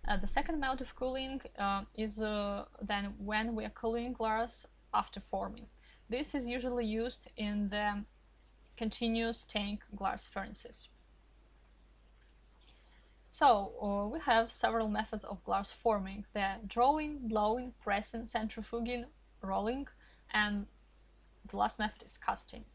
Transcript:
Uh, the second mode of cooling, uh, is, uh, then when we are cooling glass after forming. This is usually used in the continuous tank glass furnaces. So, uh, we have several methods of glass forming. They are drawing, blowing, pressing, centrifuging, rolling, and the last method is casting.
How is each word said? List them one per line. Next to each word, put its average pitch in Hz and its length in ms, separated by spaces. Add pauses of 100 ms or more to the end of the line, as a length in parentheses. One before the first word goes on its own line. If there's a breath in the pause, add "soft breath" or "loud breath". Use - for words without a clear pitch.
Uh, 208 100
the 202 120
second 294 320
mode 262 200
of 254 140
cooling, 262 460 (180)
uh, 196 240 (140)
is, 214 240
uh, 208 460 (140)
then 202 380
when 214 380
we 214 80
are 208 60
cooling 233 420
glass 220 540 (260)
after 208 260
forming. 196 480 (420 loud breath)
This 269 260
is 262 120
usually 247 380
used 226 520
in 208 340
the 208 340 (720)
continuous 226 680
tank 208 360 (160)
glass 196 300
furnaces. - 640 (2500 soft breath)
So, 220 380 (100)
uh, 202 240
we 269 140
have 233 320
several 226 340
methods 208 380
of - 180
glass 196 300
forming. 202 520 (100)
They 208 60
are 196 180 (100)
drawing, 294 580
blowing, 220 560
pressing, 214 440
centrifuging, 233 800 (360)
rolling, 208 460 (440 soft breath)
and 208 340 (840)
the 196 60
last 208 240
method 214 260
is - 100
casting. - 480 (100)